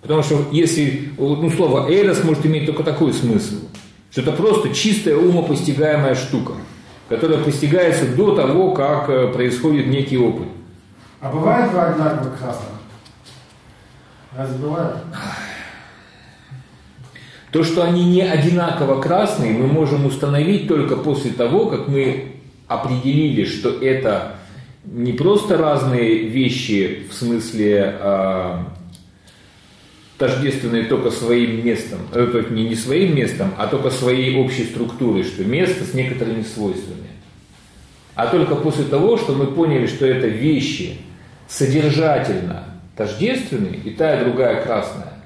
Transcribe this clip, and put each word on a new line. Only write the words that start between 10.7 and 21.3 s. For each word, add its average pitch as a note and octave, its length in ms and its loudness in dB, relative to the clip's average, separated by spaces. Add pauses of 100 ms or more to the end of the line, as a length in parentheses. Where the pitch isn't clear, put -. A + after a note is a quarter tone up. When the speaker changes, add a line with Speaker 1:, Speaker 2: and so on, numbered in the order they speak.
Speaker 2:
А C3+ 100 -6
бывает F#3+ 400 2
два E3+ 180 2
одинаковых D3+ 500 -2
красных? A#2 320 -10 (1600)
Разве C3 220 -8
бывает? D#3 400 -4 (2500)
Speaker 1:
То, E3 100 2
что E3 220 2
они F3 220 2
не F3+ 160 4
одинаково D#3 800 2
красные, E3 500 0
мы B2 140 2
можем C#3+ 400 2
установить D3 600 0
только C3+ 300 2
после C3 360 -2